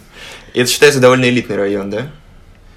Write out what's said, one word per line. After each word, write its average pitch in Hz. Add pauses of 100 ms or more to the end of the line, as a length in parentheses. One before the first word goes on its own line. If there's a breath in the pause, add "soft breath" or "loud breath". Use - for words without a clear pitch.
(540 loud breath)
И 120
это 123
считается 143
довольно 127
элитный 123
район, 101
да? 117 (680 soft breath)